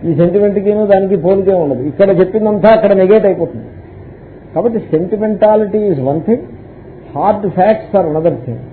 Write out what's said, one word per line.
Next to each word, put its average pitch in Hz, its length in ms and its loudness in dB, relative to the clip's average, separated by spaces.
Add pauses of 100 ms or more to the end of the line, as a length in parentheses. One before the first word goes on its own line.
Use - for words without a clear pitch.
ఈ 165 100 -2
సెంటిమెంట్కిను 202 720 0
దానికి 196 300 2
పోలికే 190 380 0
ఉండదు. 143 280 -2
ఇక్కడ 180 380 0
చెప్పిందంతా 208 480 0
అక్కడ 214 240 4
నెగేట్ 196 340 4
అయిపోతుంది. 170 380 -2 (880)
కాబట్టి 220 240 0
sentimentality 214 1000 0
is 196 180 0
one 135 200 -2
thing, 220 200 0 (800)
hard 202 260 0
facts 196 520 -2
are 180 100 2
another 160 260 0
thing. 117 240 -8 (160)